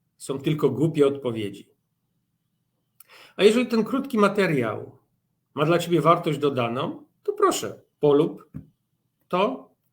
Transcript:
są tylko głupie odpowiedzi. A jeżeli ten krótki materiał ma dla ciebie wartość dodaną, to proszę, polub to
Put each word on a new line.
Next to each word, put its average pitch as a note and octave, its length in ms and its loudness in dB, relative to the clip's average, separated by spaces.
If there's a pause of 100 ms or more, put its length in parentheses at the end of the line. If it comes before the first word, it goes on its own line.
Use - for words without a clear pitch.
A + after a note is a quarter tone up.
(160)
są C3+ 220 -10
tylko D3+ 320 0
głupie D3 360 2
odpowiedzi. A2+ 600 -6 (1700)
A F3 80 2
jeżeli A#3 220 4
ten A3+ 180 0
krótki C4 340 -4
materiał D#3 800 0 (560)
ma D3 100 0
dla E3+ 140 2
ciebie E3+ 220 0
wartość E3 380 2
dodaną, B2+ 680 -4 (180)
to - 100 -4
proszę, F4 480 -2 (200)
polub D3 500 2 (800)
to A3+ 420 -2 (220)